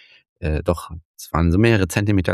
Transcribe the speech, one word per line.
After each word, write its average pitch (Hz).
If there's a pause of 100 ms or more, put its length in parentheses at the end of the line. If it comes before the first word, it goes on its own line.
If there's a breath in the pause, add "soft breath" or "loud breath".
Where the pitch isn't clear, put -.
(400 loud breath)
äh, 78
doch, 87 (260)
es -
waren 82
so 90
mehrere 110
Zentimeter 101